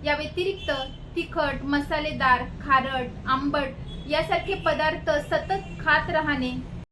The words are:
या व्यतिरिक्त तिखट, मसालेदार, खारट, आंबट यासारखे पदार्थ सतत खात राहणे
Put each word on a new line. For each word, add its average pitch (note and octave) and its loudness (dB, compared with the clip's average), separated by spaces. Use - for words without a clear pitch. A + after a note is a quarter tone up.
या D4 2
व्यतिरिक्त F4 -2
तिखट, D4 0
मसालेदार, C#4+ 2
खारट, C4 2
आंबट C#4 2
यासारखे D#4+ 0
पदार्थ D#4 0
सतत D#4 -2
खात D#4 4
राहणे C#4+ 0